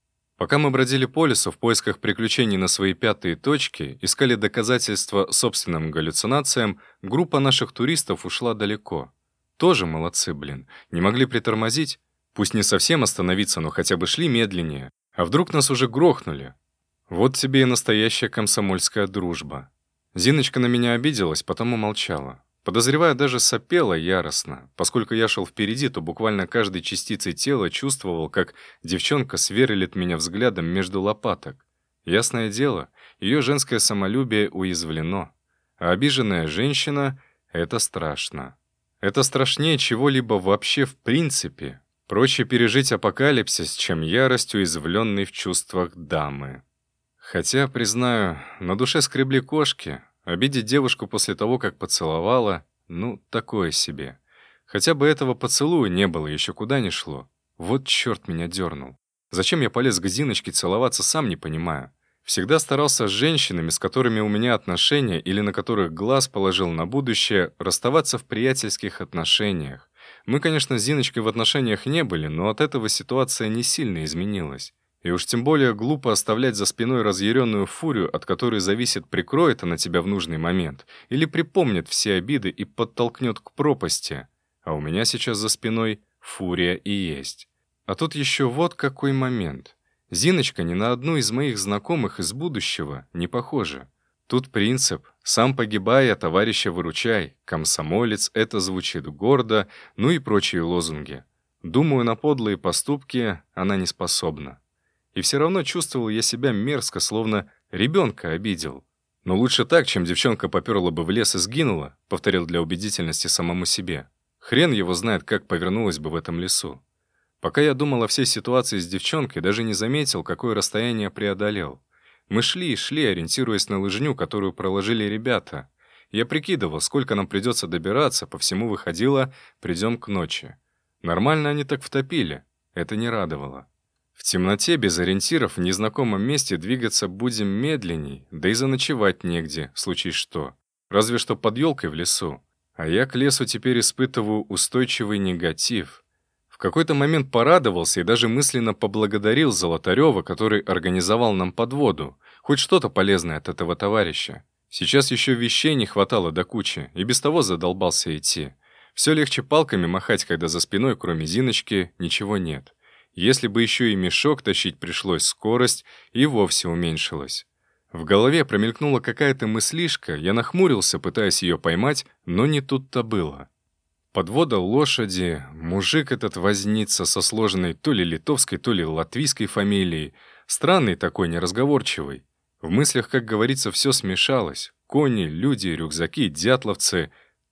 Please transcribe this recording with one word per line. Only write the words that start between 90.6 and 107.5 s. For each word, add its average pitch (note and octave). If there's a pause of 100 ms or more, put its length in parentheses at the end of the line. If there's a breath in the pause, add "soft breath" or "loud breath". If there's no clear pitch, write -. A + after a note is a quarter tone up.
ни E2+
на G#2+
одну C3
из A2
моих B2+
знакомых G2+
из F#2
будущего G#2+
не E2+
похожа. F2+ (380)
Тут B2+
принцип A2+ (160)
«сам B2+
погибай, A2+
а G2
товарища F#2+
выручай», F2
«комсомолец», F2+
«это A2
звучит F#2
гордо», A2 (280 loud breath)
ну A#2+
и E3+
прочие G2+
лозунги. D#2+ (400)
Думаю, C3+
на A#2
подлые A#2+
поступки A2+ (140)
она F#2+
не F#2
способна. D#2 (580)
И G2
всё -
равно E3+
чувствовал C3+
я A2
себя A#2+
мерзко, A#2
словно G#2+ (200 soft breath)